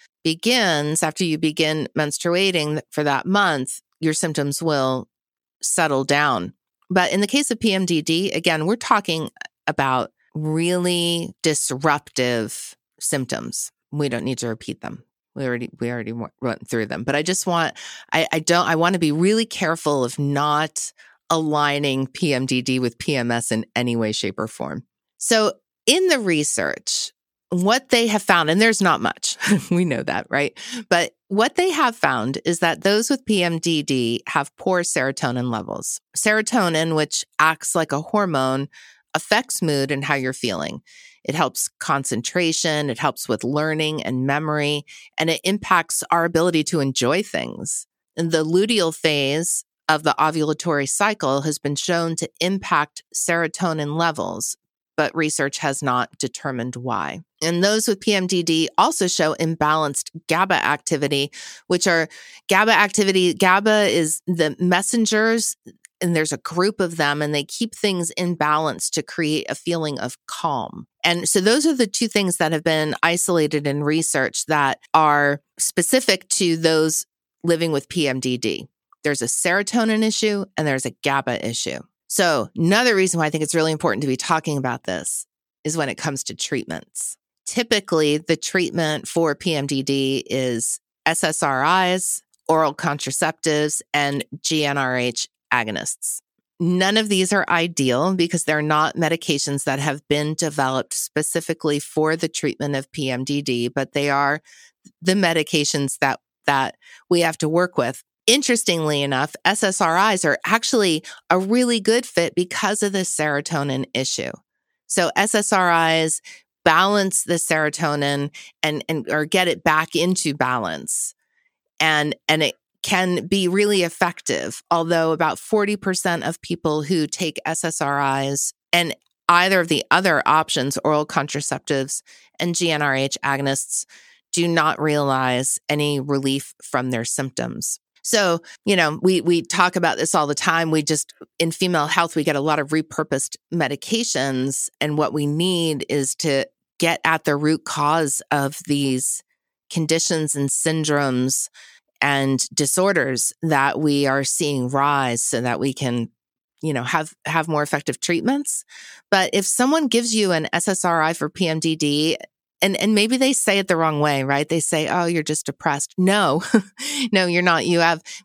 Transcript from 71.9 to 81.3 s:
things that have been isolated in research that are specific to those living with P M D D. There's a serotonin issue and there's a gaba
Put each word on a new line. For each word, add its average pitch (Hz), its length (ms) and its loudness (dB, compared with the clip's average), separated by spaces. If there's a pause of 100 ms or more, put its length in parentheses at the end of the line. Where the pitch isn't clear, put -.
things 196 300 0
that 160 160 0
have 156 100 -2
been 156 400 0
isolated 156 640 2
in 143 160 0
research 147 640 0
that 147 320 2 (140)
are 147 480 4 (180)
specific 190 720 0
to 170 280 2
those 160 480 2 (380)
living 165 280 2
with 143 180 -2
P 156 180 0
M 131 140 -2
D 127 160 0
D. 107 300 -4 (360)
There's 147 180 -2
a 120 40 -4
serotonin 214 800 0
issue 214 420 0 (120)
and 156 80 0
there's 135 220 -2
a 120 160 -10
gaba 135 440 -2